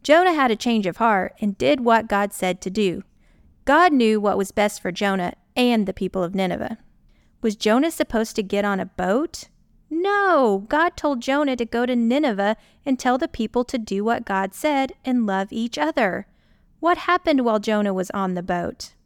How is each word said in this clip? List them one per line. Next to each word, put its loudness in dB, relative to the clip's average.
Jonah 4
had 2
a 2
change 0
of -4
heart 0
and -4
did 2
what 2
God -2
said -4
to -6
do. -2
God 6
knew 4
what 0
was -2
best -2
for -8
Jonah -2
and 2
the -6
people -4
of -6
Nineveh. -4
Was -2
Jonah 2
supposed -4
to -4
get -2
on 0
a -4
boat? -4
No, 2
God 0
told -2
Jonah 0
to -4
go -2
to 0
Nineveh 2
and 0
tell 0
the -2
people -4
to -4
do -4
what -2
God -4
said 0
and 0
love -2
each -6
other. 0
What 2
happened 2
while 2
Jonah 0
was -4
on -2
the -6
boat? -6